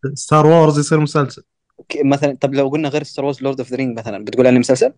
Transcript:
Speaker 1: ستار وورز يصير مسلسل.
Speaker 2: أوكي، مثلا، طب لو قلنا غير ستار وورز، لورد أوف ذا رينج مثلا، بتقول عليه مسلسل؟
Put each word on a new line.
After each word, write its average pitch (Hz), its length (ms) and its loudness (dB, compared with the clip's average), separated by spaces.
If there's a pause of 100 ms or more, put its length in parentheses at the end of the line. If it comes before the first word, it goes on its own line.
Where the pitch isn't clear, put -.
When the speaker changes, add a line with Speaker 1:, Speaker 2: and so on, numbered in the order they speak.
(140)
Speaker 1:
ستار 151 320 0
وورز 156 340 4
يصير 156 200 0
مسلسل. 147 440 -4 (360)
Speaker 2:
أوكي، - 240 -8
مثلا، 139 380 0
طب 135 120 -4
لو 139 160 0
قلنا 151 200 -4
غير 151 140 -6
ستار 139 220 -10
وورز، 139 160 -6
لورد 135 180 -6
أوف 123 100 -10
ذا 127 80 -8
رينج 123 220 -6
مثلا، 107 260 -12
بتقول 123 220 2
عليه 123 120 6
مسلسل؟ 135 380 0